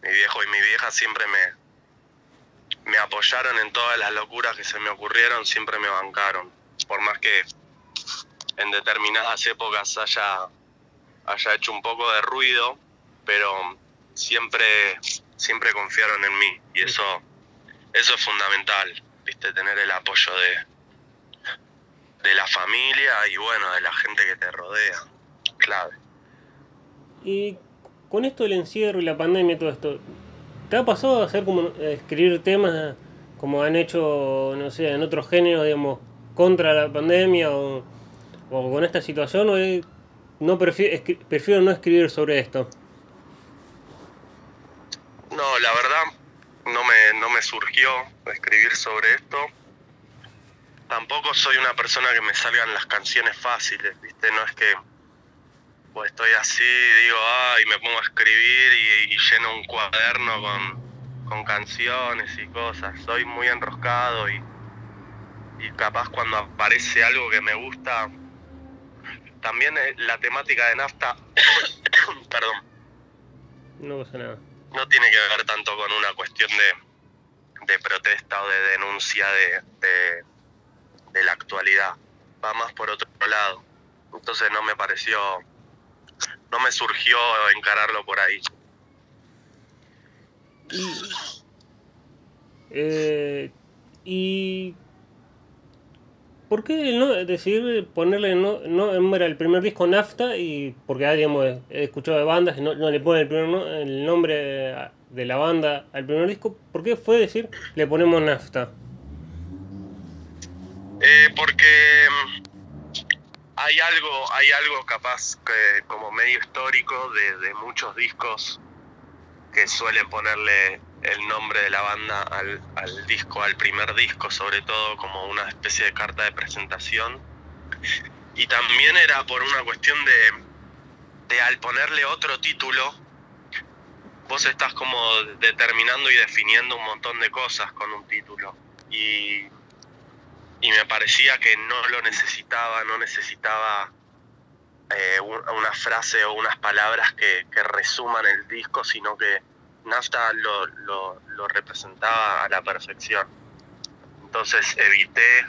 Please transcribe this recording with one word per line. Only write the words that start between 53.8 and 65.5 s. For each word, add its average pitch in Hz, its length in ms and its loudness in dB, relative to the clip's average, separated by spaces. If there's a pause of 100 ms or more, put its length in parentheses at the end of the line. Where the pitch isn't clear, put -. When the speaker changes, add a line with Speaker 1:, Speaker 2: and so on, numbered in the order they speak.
Speaker 1:
¿viste? - 320 -4
No 110 140 -2
es 110 80 -6
que 104 200 2 (1200)
o 107 100 -8
estoy 113 280 2
así, 110 300 2
digo, 117 540 6 (380)
"Ay", 117 120 6
me 104 120 0
pongo 117 180 -4
a 110 60 -2
escribir 120 720 4
y, 107 420 2
y - 20 -2
lleno 113 380 2
un 107 100 -10
cuaderno 113 760 -2
con, - 880 -8
con 107 160 -6
canciones 117 920 -4
y 104 100 -12
cosas. 98 580 -8
Soy 117 200 -2
muy 120 220 -4
enroscado 120 840 -2
y, 113 140 -8 (1200)